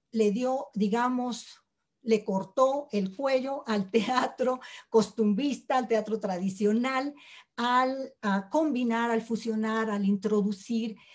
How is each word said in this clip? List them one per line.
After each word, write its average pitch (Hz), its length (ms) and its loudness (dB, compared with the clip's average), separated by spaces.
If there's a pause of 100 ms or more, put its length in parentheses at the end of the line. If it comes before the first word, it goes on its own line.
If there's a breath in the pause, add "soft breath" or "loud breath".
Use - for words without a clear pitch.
(180)
le 208 140 4
dio, 254 420 0
digamos, 240 720 0 (560)
le 220 220 2
cortó 262 680 0
el 190 240 -2
cuello 269 520 -2
al 208 240 -2
teatro 254 680 0 (300 loud breath)
costumbrista, 226 880 2
al 240 100 0
teatro 214 320 0
tradicional, 214 920 0 (420 loud breath)
al, 262 640 0
a 196 280 0
combinar, 240 640 0
al 226 100 0
fusionar, 220 680 -2
al 202 160 -2
introducir 208 880 -2 (200 loud breath)